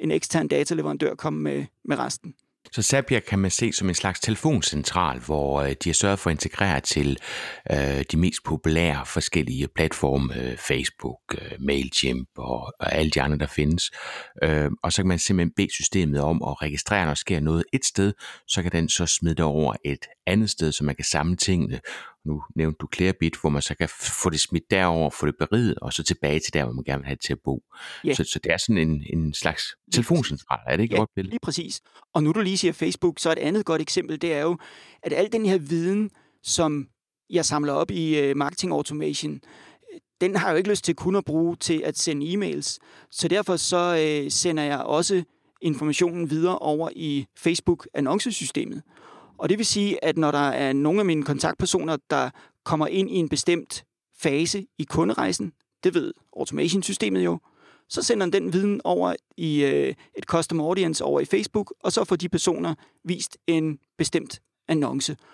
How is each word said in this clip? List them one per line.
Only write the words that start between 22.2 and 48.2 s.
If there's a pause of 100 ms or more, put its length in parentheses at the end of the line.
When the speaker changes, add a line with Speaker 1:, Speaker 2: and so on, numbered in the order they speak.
Speaker 2:
nu (140)
nævnte
du
Clearbit,
hvor
man
så
kan
f-,
få
det
smidt
derover,
få
det
beriget,
og
så
tilbage
til
der,
hvor
man
gerne
vil
have
det
til
at
bo. (420)
Speaker 1:
Ja.
Speaker 2:
Så,
så
det
er
sådan (100)
en,
en
slags
Speaker 1:
Lige (100)
præcis.
Speaker 2:
telefoncentral,
er
det
ikke
et
Speaker 1:
Ja,
Speaker 2:
godt
billede?
Speaker 1:
lige
præcis. (340)
Og
nu
du
lige
siger
Facebook,
så
et
andet
godt
eksempel,
det
er
jo, (440)
at
al
den
her
viden, (320)
som (420)
jeg
samler
op
i,
øh,
Marketing
Automation,
øh, (200)
den
har
jeg
jo
ikke
lyst
til
kun
at
bruge
til
at
sende
e-mails. (320)
Så
derfor
så,
øh,
sender
jeg
også (400)
informationen
videre
over
i (120)
Facebook-annoncesystemet. (600)